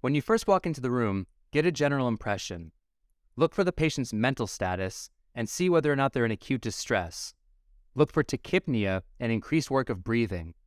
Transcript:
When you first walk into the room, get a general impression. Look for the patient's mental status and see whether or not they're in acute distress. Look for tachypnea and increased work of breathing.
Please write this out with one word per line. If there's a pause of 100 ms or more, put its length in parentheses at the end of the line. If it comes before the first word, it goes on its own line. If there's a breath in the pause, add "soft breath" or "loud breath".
When
you
first
walk
into
the
room, (240)
get
a
general
impression. (640)
Look
for
the
patient's
mental
status (240)
and
see
whether
or
not
they're
in
acute
distress. (640)
Look
for
tachypnea (160)
and
increased
work
of
breathing. (120)